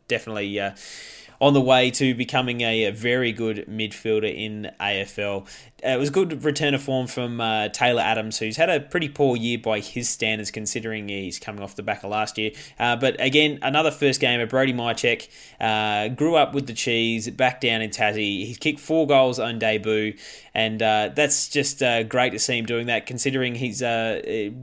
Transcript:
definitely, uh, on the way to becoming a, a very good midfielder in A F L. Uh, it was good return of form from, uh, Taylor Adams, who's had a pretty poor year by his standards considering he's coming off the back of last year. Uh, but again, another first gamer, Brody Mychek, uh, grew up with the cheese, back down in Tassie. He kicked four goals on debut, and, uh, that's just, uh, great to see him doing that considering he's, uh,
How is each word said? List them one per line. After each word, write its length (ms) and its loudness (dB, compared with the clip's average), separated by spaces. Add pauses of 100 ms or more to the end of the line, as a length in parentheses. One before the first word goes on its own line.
definitely, 520 -4
uh, 120 -4 (680)
on 140 8
the 80 8
way 300 6
to 240 2
becoming 480 -2
a, 220 2
a 80 2
very 380 0
good 380 -2
midfielder 680 -2
in 360 -8 (100)
A 220 -2
F 160 -10
L. 280 -4 (380)
Uh, 60 0
it 80 2
was 100 0
good 360 0
return 280 0
of 100 0
form 240 -2
from, 360 -6
uh, 260 0
Taylor 320 2
Adams, 380 -2
who's 180 -4
had 140 4
a 100 2
pretty 300 -4
poor 260 2
year 220 -2
by 220 -2
his 280 -6
standards 420 -2
considering 600 -6
he's 280 -6
coming 240 -12
off 140 -12
the 60 -8
back 200 -4
of 80 -8
last 280 -2
year. 140 -2 (260)
Uh, 180 2
but 240 2
again, 400 4
another 300 2
first 280 2
gamer, 280 2
Brody 260 2
Mychek, 560 -2 (320)
uh, 480 0
grew 280 2
up 180 4
with 140 -2
the 40 -8
cheese, 560 0
back 320 0
down 220 0
in 80 -4
Tassie. 560 0
He 80 -10
kicked 260 -2
four 260 2
goals 320 4
on 200 -4
debut, 560 0 (400)
and, 280 0
uh, 320 2
that's 360 0
just, 320 -2
uh, 220 2
great 260 2
to 80 -4
see 180 0
him 80 -2
doing 220 -2
that 180 0
considering 520 -2
he's, 260 -6
uh, 680 -2 (120)